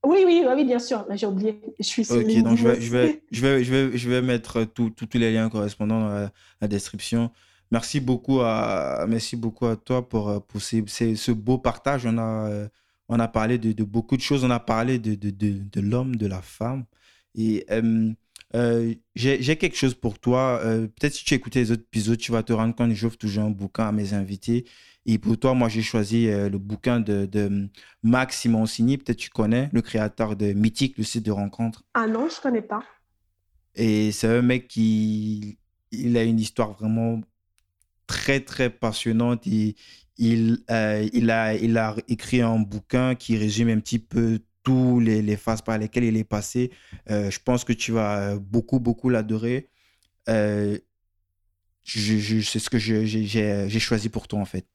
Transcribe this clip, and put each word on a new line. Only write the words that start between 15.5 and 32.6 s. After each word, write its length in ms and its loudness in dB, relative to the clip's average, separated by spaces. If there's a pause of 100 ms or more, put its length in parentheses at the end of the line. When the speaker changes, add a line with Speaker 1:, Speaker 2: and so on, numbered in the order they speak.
Speaker 2:
de 100 -4
l'homme, 360 -2
de 100 -2
la 160 -6
femme. 420 -8 (520)
Et, 340 0
euh, 400 2 (440)
euh, 400 2 (200)
j'ai, 280 0
j'ai 140 2
quelque 200 -2
chose 180 2
pour 240 -4
toi. 460 2
Euh, 220 0
peut-être 260 -4
si 120 -12
tu 100 2
écoutes 200 -4
les 160 2
autres 120 0
épisodes, 340 0
tu 160 -6
vas 100 0
te 100 -2
rendre 220 0
compte 140 0
que 60 2
j'offre 240 -4
toujours 260 -2
un 60 0
bouquin 380 -4
à 40 -2
mes 220 -2
invités. 500 -2 (460)
Et 80 6
pour 200 0
toi, 160 2
moi, 160 2
j'ai 100 -2
choisi, 480 0
euh, 220 0
le 80 -4
bouquin 420 -2
de, 240 0
de 440 -2 (340)
Max 380 2
Simoncini. 580 2
Peut-être 180 -4
tu 140 -12
connais, 420 0
le 80 2
créateur 560 -2
de 160 0
Mythique, 460 0
le 40 -2
site 220 -4
de 80 0
rencontre. 500 -4 (120)
Speaker 1:
Ah 120 0
non, 220 -2
je 140 -8
connais 180 0